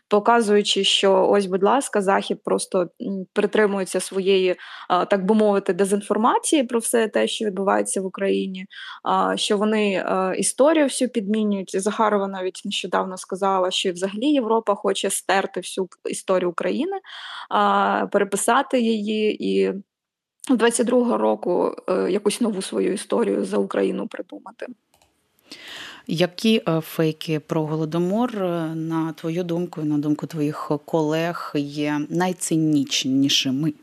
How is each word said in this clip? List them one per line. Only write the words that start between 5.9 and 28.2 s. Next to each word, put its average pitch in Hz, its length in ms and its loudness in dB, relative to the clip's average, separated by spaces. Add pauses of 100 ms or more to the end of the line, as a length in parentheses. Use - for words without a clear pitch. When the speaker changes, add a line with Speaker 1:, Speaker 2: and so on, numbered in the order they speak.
Speaker 1:
про 233 160 0
все 226 280 0
те, 220 200 0
що 220 180 -4
відбувається 202 560 0
в 190 40 -4
Україні, 196 600 -4 (380)
а, 190 340 0
що 208 200 0
вони, 214 360 2
е, 185 440 -2
історію 294 480 4
всю 254 240 0
підмінюють. 208 720 -2
Захарова 208 460 0
навіть 185 380 -6
нещодавно 190 520 -4
сказала, 190 540 -2
що - 180 -2
і - 20 -2
взагалі 196 340 -4
Європа 226 500 2
хоче 196 340 -2
стерти 190 500 -2
всю 185 280 -6
к-, - 220 -12
історію 185 400 0
України, 220 480 -2 (520)
а, 202 640 2
переписати 233 680 2
її 214 680 0
і 190 240 2 (760)
двадцять 233 380 2
другого 247 300 2
року, 208 580 0 (120)
е, 185 240 0
якусь 202 300 0
нову 208 200 -2
свою 190 320 -2
історію 202 520 -2
за 196 120 -4
Україну 196 500 -2
придумати. - 600 -14 (1400)
Speaker 2:
Які, 180 600 2
е, 160 140 2
фейки 156 580 -2
про 160 260 -2
Голодомор, 175 760 -2